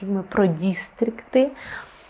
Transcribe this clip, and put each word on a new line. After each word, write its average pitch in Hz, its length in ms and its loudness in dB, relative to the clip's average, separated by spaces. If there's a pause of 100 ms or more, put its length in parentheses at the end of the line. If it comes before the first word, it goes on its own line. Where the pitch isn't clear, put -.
фільми 196 280 -2
про - 180 4
дістрикти, 196 1040 0 (600)